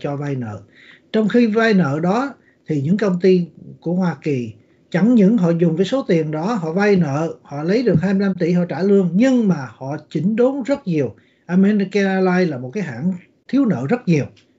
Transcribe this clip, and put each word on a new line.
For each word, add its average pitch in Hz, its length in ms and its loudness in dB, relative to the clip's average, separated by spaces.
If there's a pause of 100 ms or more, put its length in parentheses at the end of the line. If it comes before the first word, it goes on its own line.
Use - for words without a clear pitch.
cho 143 160 -6
vay 143 200 -6
nợ. 107 240 -8 (520)
Trong 220 160 0
khi 240 180 4
vay 226 280 2
nợ 156 280 2
đó 233 320 -2 (320)
thì 147 160 -2
những 165 140 0
công 196 240 0
ty 185 260 4 (340)
của 165 140 -4
Hoa 175 280 -2
Kỳ 123 300 -4 (380)
chẳng 202 240 2
những 214 240 4
họ 170 120 2
dùng 170 260 0
cái 185 100 0
số 262 220 -2
tiền 160 220 0
đó, 165 240 -4
họ 165 180 -4
vay 202 240 2
nợ, 156 460 -2
họ 143 200 -12
lấy 202 200 0
được 202 180 2
hai 196 140 0
mươi 196 120 0
lăm 190 120 -2
tỷ, 170 140 0
họ 175 120 0
trả 170 180 -6
lương, 196 320 2
nhưng 240 340 2
mà 143 280 -2
họ 135 200 -10 (120)
chỉnh 185 280 -2
đốn 262 260 0
rất 277 240 -4
nhiều. 143 280 -2 (320)
American 196 580 2
Airlines 185 440 0
là 135 100 -6
một 127 160 -10
cái 214 80 -6
hãng 147 300 -4 (360)
thiếu 269 160 0
nợ 139 240 -2
rất 240 200 -2
nhiều. 147 160 2 (340)